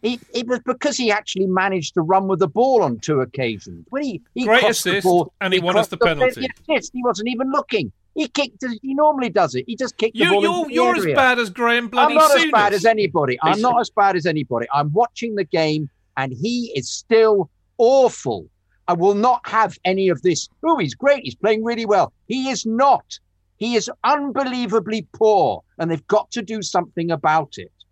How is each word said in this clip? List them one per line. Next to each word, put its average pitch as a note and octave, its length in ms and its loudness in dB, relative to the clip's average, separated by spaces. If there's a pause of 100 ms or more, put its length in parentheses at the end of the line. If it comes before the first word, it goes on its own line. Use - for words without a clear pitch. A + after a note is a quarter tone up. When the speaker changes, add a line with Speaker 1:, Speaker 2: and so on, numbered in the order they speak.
Speaker 1:
he, A#3+ 180 -4 (140)
it A#3+ 140 -6
was B3 180 -2
because B3+ 300 -4
he A#3 160 0
actually G3 360 -2
managed F#3 480 -2
to F3+ 60 0
run F#3+ 280 2
with F#3 100 0
the F#3 80 2
ball A#3 360 2
on A#2+ 160 -2
two D3 200 -2
occasions. A2+ 680 -6
When C#4 140 -6
he, G#3 180 -8 (120)
he B3 120 -4
Speaker 2:
Great A#3 160 4
Speaker 1:
crossed C#4 240 0
the F3+ 60 0
Speaker 2:
assist, F#3+ 120 -2
Speaker 1:
ball, F3 380 2
Speaker 2:
and F#3+ 120 -2
he F#3 60 2
Speaker 1:
he E3+ 60 -4
Speaker 2:
won F3+ 100 2
us G#3+ 120 2
Speaker 1:
crossed - 20 -16
Speaker 2:
the F3 80 -10
Speaker 1:
the A#3 80 2
Speaker 2:
penalty. B3+ 420 0 (220)
Speaker 1:
assist, C4 240 -2
he B3 100 -8
wasn't A3 240 -2
even C4 240 -4
looking. A#3+ 400 -4 (240)
He D#4 120 -4
kicked - 360 -6
as A#3+ 180 -8
he C4+ 120 -8
normally C#4 360 0
does D#3+ 260 0
it. B2+ 120 -6
He A#3 80 -8
just B3 220 -8
kicked A3 200 -2
the C4+ 80 2
Speaker 2:
You, F4+ 60 2
Speaker 1:
ball G4+ 100 4
Speaker 2:
you're, F4 160 0
Speaker 1:
into E4 120 -4
the - 60 -12
Speaker 2:
you're F4 200 2
as - 80 -2
Speaker 1:
area. - 120 -2
Speaker 2:
bad B3+ 240 4
as A3+ 100 -2
Graham A#3 380 -2
bloody C4 260 2
Speaker 1:
I'm D4+ 40 2
not D#4 200 6
as E4 140 4
bad G#3 200 4
Speaker 2:
Souness. G#3 40 0
Speaker 1:
as F#3 100 0
anybody. E3+ 560 2
I'm E3 120 2
Speaker 3:
It's G#3 80 -2
Speaker 1:
not A#3+ 180 4
as A#3 100 -2
bad G3 260 2
as E3 100 -2
anybody. C3+ 480 -2
I'm D3 200 0
watching A#3 420 -2
the G3 100 -2
game, D#3 440 -2 (280)
and C3 160 -6
he A3+ 420 -6
is B2+ 140 -6
still A3 600 2 (280)
awful. A3+ 720 2 (380)
I F3+ 60 2
will F3+ 220 2
not A#3 320 2
have G#3+ 380 0
any F#3+ 240 0
of D3+ 120 -2
this. F3 280 -2 (160)
"Oh, D#4+ 120 2
he's E3 180 -4
great. C#4 280 2
He's B2 120 -10
playing A3 280 0
really A#3 220 -4
well." G3+ 260 2 (160)
He C4 220 -4
is A3 160 -6
not. A#3 540 0 (380)
He A#3 180 -4
is G#3+ 140 0 (140)
unbelievably A#3+ 1080 -2
poor, F3+ 480 2 (160)
and E3 140 -4
they've D#3+ 160 -6
got - 240 0
to A#3+ 100 -6
do A3 200 -8
something E3+ 500 -4
about D#3 460 0
it. - 140 -18 (200)